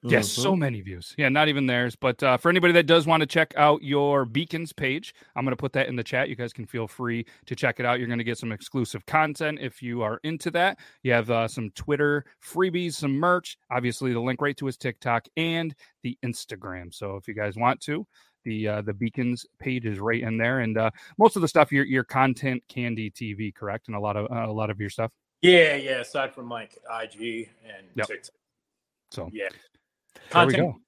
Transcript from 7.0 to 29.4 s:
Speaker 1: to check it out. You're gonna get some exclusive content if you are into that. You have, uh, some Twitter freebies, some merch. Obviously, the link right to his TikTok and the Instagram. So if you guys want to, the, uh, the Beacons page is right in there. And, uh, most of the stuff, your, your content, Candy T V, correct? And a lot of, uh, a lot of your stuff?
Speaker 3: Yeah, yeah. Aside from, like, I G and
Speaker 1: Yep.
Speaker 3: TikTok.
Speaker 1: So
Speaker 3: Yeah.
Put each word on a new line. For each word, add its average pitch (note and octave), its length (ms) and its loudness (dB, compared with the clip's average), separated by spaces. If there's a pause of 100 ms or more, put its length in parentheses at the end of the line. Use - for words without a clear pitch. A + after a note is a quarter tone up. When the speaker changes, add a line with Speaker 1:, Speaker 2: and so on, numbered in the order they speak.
Speaker 1:
to B2+ 100 -8
check A#2+ 240 0
it B2 60 -2
out. B2 140 2
You're B2 80 -4
gonna A#2 160 -2
get A#2 160 -4
some A2+ 120 -6
exclusive A2 540 -4
content D#3 560 0
if C3 220 -10
you A#2+ 180 -4
are A2 220 -2
into D#3+ 280 -4
that. F3+ 280 2 (240)
You B2+ 80 2
have, A#2 180 4
uh, A2+ 180 2
some A2 240 -6
Twitter D3 540 0 (180)
freebies, F3 500 -2
some C#3+ 180 -2
merch. E3+ 480 0 (100)
Obviously, B2 420 -2
the A#2 80 0
link B2 220 -2
right C#3+ 160 -2
to C#3+ 80 -8
his C3 100 -4
TikTok A#2+ 520 -4 (100)
and E3 380 -2 (260)
the B2+ 240 -8
Instagram. F#2 680 -10
So G2 260 -8
if F#2+ 100 -14
you G#2+ 80 -10
guys G#2 200 -4
want A#2+ 260 0
to, D#3+ 260 -6 (360)
the, G#2+ 240 -4
uh, G#2 140 -2
the G#2 140 -6
Beacons A#2+ 500 -4 (140)
page B2+ 260 -4
is G#2 140 -4
right A2+ 240 -4
in A2 120 -4
there. A#2+ 260 0
And, A2 180 -2
uh, A2 100 2 (300)
most G#3+ 160 8
of F#3 80 0
the D#3+ 40 2
stuff, D3+ 240 4
your, C#3 140 2
your C3 180 0
content, C3 640 0
Candy A2+ 440 -6
T A2 220 -10
V, G#2 180 -6
correct? G#2 360 -10
And A2 80 -10
a G#2 40 -4
lot G#2 180 -2
of, G#2+ 140 -4
uh, A#2 180 -4
a - 20 -6
lot G#2+ 200 -2
of G2 80 -6
your G#2 100 -4
stuff? A2+ 220 -4 (320)
Speaker 3:
Yeah, E3+ 320 8
yeah. C3+ 240 -4
Aside C3+ 340 -6
from, A#2+ 160 -14
like, A2+ 260 -12 (140)
I A2+ 160 -8
G A2 440 -10 (140)
and G2 300 -20
Speaker 1:
Yep. G#2+ 140 -4
Speaker 3:
TikTok. - 280 -14 (760)
Speaker 1:
So E2+ 200 -12
Speaker 3:
Yeah. G2+ 180 -8 (840)